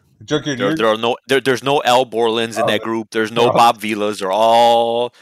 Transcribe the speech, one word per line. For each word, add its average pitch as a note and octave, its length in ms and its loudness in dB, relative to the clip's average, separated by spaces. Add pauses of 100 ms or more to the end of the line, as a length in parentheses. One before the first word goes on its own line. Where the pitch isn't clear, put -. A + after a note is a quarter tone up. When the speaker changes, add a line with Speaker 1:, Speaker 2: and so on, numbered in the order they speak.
(240)
Speaker 1:
Junkyard, D3 340 -6
Speaker 2:
There, G2+ 100 -2
Speaker 1:
you're D#3 80 -4
Speaker 2:
there A2+ 100 0
are A2 120 2
no, A#2+ 180 -2 (120)
there, C3+ 120 2
there's B2 220 -2
no C#3+ 200 0
Al B2 220 2
Borlands A2+ 540 -2
in - 60 0
Speaker 1:
Oh, - 40 0
Speaker 2:
that G#2+ 140 -2
group. A2+ 280 -6
There's A2+ 220 -2
no A#2 140 2
Speaker 1:
no. A2+ 60 2
Speaker 2:
Bob A#2+ 280 4
Vilas. G#2 400 -4
They're F#2+ 120 -4
all A#2 880 2